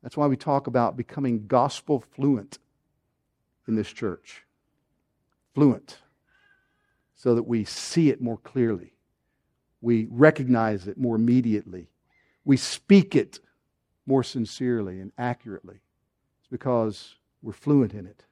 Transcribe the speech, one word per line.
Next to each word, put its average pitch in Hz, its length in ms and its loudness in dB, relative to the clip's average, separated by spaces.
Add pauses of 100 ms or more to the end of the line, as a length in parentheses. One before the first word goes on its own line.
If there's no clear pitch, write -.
That's - 140 -10
why 147 100 2
we 131 100 0
talk 139 300 -2
about 120 300 0
becoming 117 500 -6
gospel 131 560 0 (120)
fluent 135 440 -2 (1080)
in 113 80 -2
this 104 160 -4
church. - 520 -10 (1120)
Fluent. 135 440 2 (1160)
So 120 200 2
that 117 80 0
we 117 200 -2
see - 460 0
it 120 120 -2
more 117 160 -4
clearly. 113 560 -4 (880)
We 117 280 0
recognize 117 800 2
it 104 100 -12
more 120 180 -2
immediately. 110 760 0 (560)
We 139 120 4
speak - 580 4
it - 240 -2 (680)
more 135 160 2
sincerely 113 760 -6
and 95 200 -16
accurately. 117 560 -10 (640)
It's - 100 -20
because 117 640 -4 (300)
we're 113 100 -12
fluent 135 400 2
in 98 140 -14
it. - 240 -20